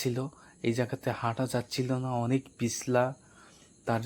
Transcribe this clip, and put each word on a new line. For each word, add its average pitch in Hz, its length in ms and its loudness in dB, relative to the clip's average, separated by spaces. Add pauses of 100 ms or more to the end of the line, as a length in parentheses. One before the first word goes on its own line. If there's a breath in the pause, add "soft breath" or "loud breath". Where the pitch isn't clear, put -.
ছিল। 123 160 0 (500 loud breath)
এই 117 100 4
জায়গাতে 127 320 -2 (100)
হাঁটা 120 340 0
যাচ্ছিল 123 360 -2 (140)
না, 131 60 -4 (160)
অনেক 131 160 2 (160)
পিছলা। 123 460 2 (840 loud breath)
তার 113 180 2